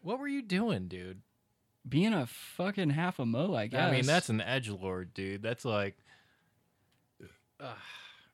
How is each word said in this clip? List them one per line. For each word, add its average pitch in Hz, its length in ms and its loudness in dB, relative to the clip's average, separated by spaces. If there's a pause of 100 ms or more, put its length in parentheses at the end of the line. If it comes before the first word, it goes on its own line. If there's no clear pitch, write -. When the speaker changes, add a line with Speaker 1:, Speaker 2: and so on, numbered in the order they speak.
Speaker 1:
What 170 180 -4
were 285 80 -6
you 277 140 -2
doing, 185 480 0
dude? 92 320 -10 (640)
Speaker 2:
Being 180 280 4
a 131 120 2
fucking 185 640 -2
half 170 280 0
a 127 80 0
mo, 147 280 2
I 110 120 0
guess. 123 160 2
Speaker 1:
I 175 100 4
mean, 127 140 4
that's 160 240 4
an 110 100 4
edgelord, 95 720 -2
dude. 98 300 -4
That's 120 240 -4
like, 101 320 0 (1600)
ugh. 117 160 -12 (580)